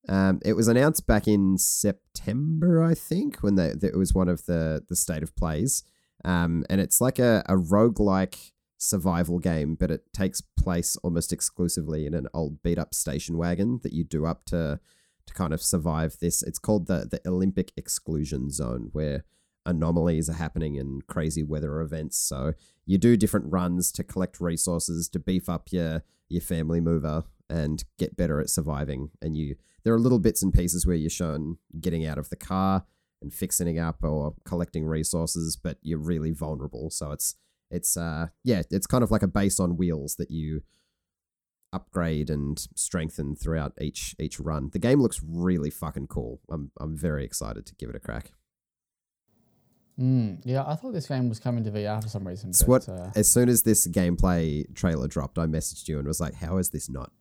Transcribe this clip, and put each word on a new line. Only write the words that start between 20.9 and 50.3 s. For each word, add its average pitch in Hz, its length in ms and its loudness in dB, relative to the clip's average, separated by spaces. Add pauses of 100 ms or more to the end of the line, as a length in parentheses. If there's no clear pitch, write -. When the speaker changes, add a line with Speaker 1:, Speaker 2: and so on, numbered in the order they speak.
Speaker 1:
crazy 80 340 -2
weather 76 380 -4
events. 78 380 -6
So 69 340 -4 (320)
you 95 140 4
do 120 180 8
different 101 360 0
runs 90 380 0
to - 140 -8
collect - 360 -4
resources, 85 680 -2
to 92 100 -6
beef 92 300 -2
up - 240 -6
your, 80 320 -2 (240)
your 85 140 -2
family 82 380 0
mover 80 420 0 (260)
and 78 360 -2 (140)
get - 180 -4
better 76 240 0
at - 100 -4
surviving. 71 600 -4 (120)
And 78 140 -4
you, 73 180 -4 (300)
there 113 100 4
are 113 60 6
little 123 180 6
bits 101 240 2
and 95 100 2
pieces 87 320 2
where 87 120 4
you're 78 120 0
shown 80 500 -4 (220)
getting 82 240 -2
out 76 140 -4
of 76 120 -8
the - 60 -8
car 95 480 2 (380)
and 73 100 -10
fixing 90 360 -2
it 82 100 0
up 82 240 -2
or 76 320 -2 (100)
collecting 85 420 -4
resources, 80 680 -2
but 78 260 -8
you're 78 180 -4
really 80 320 -2
vulnerable. 76 580 -6
So 73 220 -8
it's, - 240 -6 (340)
it's, - 260 -2
uh, 82 320 -4 (140)
yeah, 107 200 2 (100)
it's 95 160 -2
kind 127 160 4
of 101 80 2
like 107 100 4
a 95 60 2
base 101 320 2
on 87 160 2
wheels 80 400 -2
that - 160 -8
you 78 300 -4 (1120)
upgrade 82 560 -2
and 73 460 -4
strengthen 80 640 -4
throughout 80 440 -4
each, - 380 -8
each 73 220 -6
run. 71 320 -4
The 87 80 -2
game 135 200 6
looks 117 240 2
really 82 460 0
fucking 73 380 -8
cool. 60 320 -8 (100)
I'm, 73 300 -8
I'm 78 160 -6
very 73 280 -2
excited 53 420 -8
to - 100 -20
give - 120 -10
it - 60 -10
a - 60 -12
crack. - 320 -10 (1700)
Speaker 2:
Mm, 120 440 2